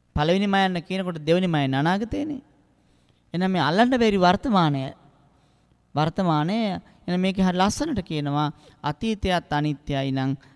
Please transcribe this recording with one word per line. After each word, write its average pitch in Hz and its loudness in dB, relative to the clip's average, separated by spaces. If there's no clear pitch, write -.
පළවෙනි 180 2
මයන්න 190 0
කියනකොට 185 -6
දෙවෙනි 175 2
මයන්න 143 0
අනාගතේනේ. 202 -2
එහෙනම් 185 0
මේ 175 0
අල්ලන්න 196 2
බැරි 226 2
වර්තමානය, 180 2
වර්තමානය, 160 0
එහෙනම් 180 -2
මේක 190 0
හරි 185 2
ලස්සනට 208 0
කියනවා 147 -2
අතීතයත් 185 -2
අනිත්‍යයි 143 -2
නම් 135 -2